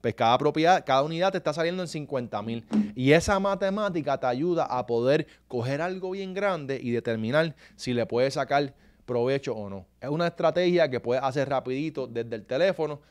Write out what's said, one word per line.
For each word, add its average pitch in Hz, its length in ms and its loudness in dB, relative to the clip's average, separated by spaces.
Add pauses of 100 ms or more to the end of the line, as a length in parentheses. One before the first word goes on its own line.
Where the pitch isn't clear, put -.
pues 113 140 -2
cada 120 220 4
propiedad, 156 480 4
cada 135 180 4
unidad 165 280 0
te 190 60 -2
está 160 160 -2
saliendo 170 280 -2
en 175 60 -6
cincuenta 131 540 -6
mil. 113 240 -6 (300)
Y 131 180 6
esa 190 260 4
matemática 190 800 -2
te 131 80 -2
ayuda 156 380 0
a 123 200 -4
poder 123 400 2 (220)
coger 131 340 -4
algo 185 300 -6
bien 190 220 -8
grande 170 500 -2
y 123 80 -2
determinar 117 640 0 (220)
si - 160 -4
le 117 120 0
puedes 131 280 0
sacar 143 420 0 (320)
provecho 127 480 0
o 101 160 -10
no. 98 160 -14 (120)
Es - 100 -8
una 165 180 0
estrategia 170 600 2
que 127 120 -2
puedes 127 240 0
hacer 131 260 0
rapidito 131 560 -2
desde 117 300 -6
el 104 100 -10
teléfono 151 640 0